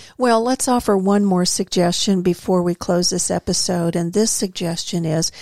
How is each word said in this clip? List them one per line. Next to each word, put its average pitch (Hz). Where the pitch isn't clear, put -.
Well, 233
let's 254
offer 233
one 202
more 180
suggestion 185
before 180
we 175
close 175
this 180
episode, 175
and 170
this 220
suggestion 170
is 160